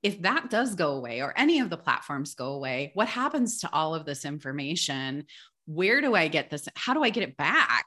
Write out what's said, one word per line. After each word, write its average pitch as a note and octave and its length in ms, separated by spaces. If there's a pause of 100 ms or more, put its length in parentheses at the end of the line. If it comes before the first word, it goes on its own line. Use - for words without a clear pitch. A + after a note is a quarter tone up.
if G3+ 220
that B3 260
does A#3 240
go E3 200
away B2 280
or C#3 160
any D4+ 220
of A#3 100
the E3+ 80
platforms - 560
go C3+ 200
away, C#3 420
what G#3+ 120
happens B3+ 520
to - 120
all D#3 220
of D3+ 140
this C#3+ 180
information? C#3+ 1000 (420)
Where F#3+ 340
do C4 140
I E3 140
get D3 200
this? D3 260
How B3+ 200
do D#4 80
I A#3 80
get G#3 100
it D3 160
back? D3 500